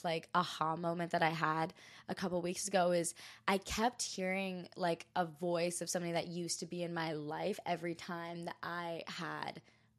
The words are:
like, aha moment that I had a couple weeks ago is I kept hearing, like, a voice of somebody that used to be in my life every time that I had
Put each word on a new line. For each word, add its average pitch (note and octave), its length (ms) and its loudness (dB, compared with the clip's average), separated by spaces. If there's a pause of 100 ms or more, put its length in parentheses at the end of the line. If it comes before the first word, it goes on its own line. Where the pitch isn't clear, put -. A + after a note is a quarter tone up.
like, E3 320 0
aha D#3+ 400 2
moment E3+ 360 0
that F3 120 4
I D#3 60 8
had D#3+ 440 2 (340)
a F#3+ 80 -2
couple F3+ 260 0
weeks F3+ 260 -2
ago F#3 240 6
is E3+ 240 2 (320)
I G3 100 6
kept - 460 0
hearing, F#3 720 -2
like, E3+ 400 0
a F3+ 100 4
voice E3+ 560 0
of E3+ 80 -4
somebody F3 240 0
that E3 140 0
used E3+ 320 -2
to F3+ 80 -4
be F3 160 -4
in E3+ 100 -4
my E3 200 -2
life D#3 520 -2
every E3+ 300 -2
time E3+ 500 -6
that E3+ 160 -6
I E3+ 460 -4
had D3+ 540 -6 (380)